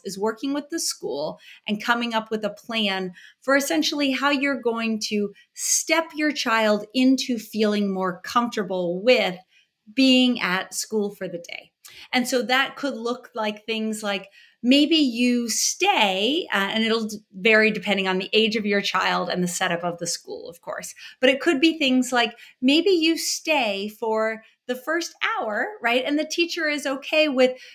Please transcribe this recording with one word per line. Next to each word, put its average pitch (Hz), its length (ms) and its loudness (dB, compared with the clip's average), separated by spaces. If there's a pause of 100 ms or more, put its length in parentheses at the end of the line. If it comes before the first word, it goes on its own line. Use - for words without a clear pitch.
is 196 120 -10
working 226 360 -4
with 285 160 -6
the 330 100 -6
school - 600 -6 (280)
and 208 160 -4
coming 240 300 -2
up 220 180 -4
with 214 140 -6
a 202 40 -2
plan 196 640 -4 (280)
for 269 140 2
essentially 285 560 0
how 262 180 0
you're 277 320 0
going 226 460 -2
to 202 260 -2 (200)
step - 520 0 (100)
your 302 160 0
child 220 640 2
into 254 440 2
feeling 208 560 0
more 185 280 -2
comfortable 185 800 -2
with 208 340 4 (560)
being 254 460 6
at 185 340 -2
school 202 400 -4
for 190 140 -10
the 170 220 -10
day. - 220 -16 (400)
And 247 160 0
so 247 140 0
that 254 360 0
could 269 180 -4
look 233 400 -6
like 214 300 -4
things 220 360 -4
like, 196 280 -6 (340)
maybe 285 320 6
you 240 520 2
stay, 233 1040 0
uh, 196 200 0
and 220 120 0
it'll 226 240 0
d-, 214 100 -8 (140)
vary 220 400 4
depending 196 360 -2
on 185 100 0
the 196 160 -4
age 214 220 2
of 208 100 -2
your 202 160 2
child 185 480 0
and 180 120 -2
the 180 60 0
setup 175 360 -2
of 175 160 -4
the 170 80 -6
school, - 420 -8
of - 120 -20
course. - 320 -10 (280)
But 254 80 6
it 269 100 2
could 302 220 0
be 320 160 4
things 254 340 2
like, 233 240 0 (240)
maybe 302 300 4
you 320 280 2
stay 220 720 -2
for 220 560 -2 (220)
the 247 100 -4
first 330 400 -4 (240)
hour, 233 280 -4 (140)
right? 240 240 2
And 294 140 0
the 302 60 0
teacher 339 420 -2
is 294 180 -4
okay 294 440 0
with 254 220 4 (240)